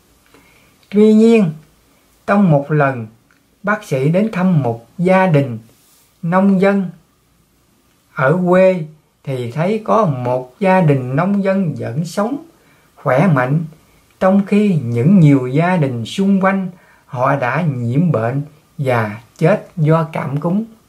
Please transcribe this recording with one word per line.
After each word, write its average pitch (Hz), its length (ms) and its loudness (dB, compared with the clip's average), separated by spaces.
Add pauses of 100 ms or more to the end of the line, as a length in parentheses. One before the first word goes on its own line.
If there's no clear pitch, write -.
(880)
Tuy 214 260 4
nhiên, 220 360 4 (760)
trong 202 240 2
một 139 200 2
lần, 135 360 0 (560)
bác 208 220 -4
sĩ 139 240 -2
đến 208 240 0
thăm 180 300 0
một 117 240 -6 (120)
gia 185 280 2
đình 135 320 0 (640)
nông 185 380 2
dân 196 300 0 (1200)
ở 147 240 0 (100)
quê 185 360 2 (400)
thì 123 280 -8
thấy 202 320 -4
có 208 220 0
một 127 540 -4
gia 185 200 2
đình 135 360 0
nông 190 280 -2
dân 190 300 -2
vẫn 117 300 -6
sống 226 400 -6 (520)
khỏe 143 300 0
mạnh, 143 380 0 (560)
trong 196 260 2
khi 202 380 0
những 123 360 2
nhiều 139 260 4
gia 165 300 0
đình 120 280 -2
xung 196 360 -2
quanh 190 300 -2 (360)
họ 131 300 -2
đã 123 260 -4
nhiễm 135 500 -2
bệnh 120 300 -2 (360)
và 113 420 -2 (180)
chết - 380 0
do 160 360 0
cảm 143 280 -8
cúm. 196 240 -2 (240)